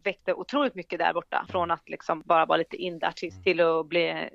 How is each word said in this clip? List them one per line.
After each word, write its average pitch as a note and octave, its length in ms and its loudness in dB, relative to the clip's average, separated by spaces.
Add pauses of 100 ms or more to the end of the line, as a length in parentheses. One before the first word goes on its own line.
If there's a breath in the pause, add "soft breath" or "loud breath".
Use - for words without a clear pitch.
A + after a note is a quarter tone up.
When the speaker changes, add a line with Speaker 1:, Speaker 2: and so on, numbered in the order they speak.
Speaker 1:
väckte F#3 300 -2
otroligt C4+ 420 0
mycket F3 240 -6
där E3+ 140 2
borta. - 240 -4
Speaker 2:
Mm. F3+ 100 -4
Speaker 1:
Från E3+ 240 0
att - 180 -6
liksom E3 360 -6
bara E3 200 4
vara D#3+ 120 2
lite - 200 -4
indie-artist E3+ 580 -6
Speaker 2:
Mm. - 80 -14
Speaker 1:
till F3 160 2
att D#3+ 260 4
bli D#3+ 500 -2